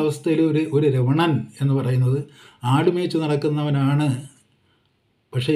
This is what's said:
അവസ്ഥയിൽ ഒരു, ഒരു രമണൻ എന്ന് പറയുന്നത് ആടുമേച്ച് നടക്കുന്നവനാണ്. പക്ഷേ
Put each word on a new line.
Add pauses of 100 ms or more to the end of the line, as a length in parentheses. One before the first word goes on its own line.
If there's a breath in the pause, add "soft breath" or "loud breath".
അവസ്ഥയിൽ (100)
ഒരു, (160)
ഒരു
രമണൻ (280)
എന്ന്
പറയുന്നത് (540 loud breath)
ആടുമേച്ച്
നടക്കുന്നവനാണ്. (1300)
പക്ഷേ